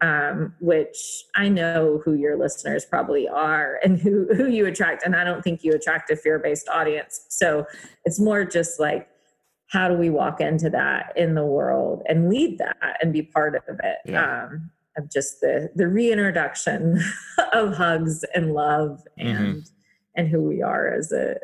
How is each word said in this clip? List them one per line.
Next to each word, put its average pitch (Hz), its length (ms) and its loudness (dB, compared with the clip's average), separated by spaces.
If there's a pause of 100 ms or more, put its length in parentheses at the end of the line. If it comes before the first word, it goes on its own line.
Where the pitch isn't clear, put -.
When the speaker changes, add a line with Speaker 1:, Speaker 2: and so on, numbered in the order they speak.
Speaker 1:
um, 151 580 0
which - 680 -2 (100)
I 202 160 2
know 165 520 2
who 156 120 2
your 147 240 0
listeners 143 480 -4
probably 139 420 0
are 151 560 0
and 185 160 4
who, 202 340 4
who 247 120 2
you 226 180 2
attract. 170 400 0
And 180 100 2
I 175 80 2
don't 175 220 -2
think 165 180 -2
you 156 120 4
attract 160 360 0
a 156 60 0
fear-based 156 540 0
audience. 156 580 -2
So 151 380 0 (400)
it's 165 120 -2
more 202 280 2
just 170 340 -2
like, 147 260 -2 (600)
how 185 200 0
do 175 120 2
we 170 100 2
walk 151 320 0
into 160 300 0
that 135 440 -2
in 165 200 2
the 151 100 2
world 139 640 0
and 165 220 4
lead 277 260 2
that - 460 -4
and 165 100 0
be 156 80 0
part 151 340 0 (140)
of - 160 -10
it? 95 220 -4
Speaker 2:
Yeah. 135 380 -2
Speaker 1:
Um, 156 260 -12 (260)
of 147 160 -8
just - 300 -4
the, 143 340 0
the 175 120 4
reintroduction 190 1080 0 (280)
<laughs> - 260 0
of 214 220 2
hugs 160 500 0 (100)
and 165 200 0
love 147 480 0 (160)
and, 113 200 -2
Speaker 2:
Mm-hmm. 101 200 -2 (580)
Speaker 1:
and 170 120 0
who 160 140 2
we 151 200 -2
are - 260 0
as - 240 -4
a, 67 320 -2